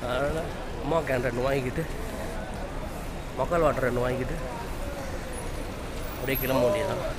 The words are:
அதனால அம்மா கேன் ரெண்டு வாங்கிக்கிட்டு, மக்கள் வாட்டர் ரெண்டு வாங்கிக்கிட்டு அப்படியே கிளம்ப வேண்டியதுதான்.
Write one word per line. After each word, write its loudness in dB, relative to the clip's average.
அதனால 0
அம்மா 4
கேன் 4
ரெண்டு 2
வாங்கிக்கிட்டு, 2
மக்கள் 4
வாட்டர் 4
ரெண்டு 2
வாங்கிக்கிட்டு 0
அப்படியே 0
கிளம்ப 4
வேண்டியதுதான். 2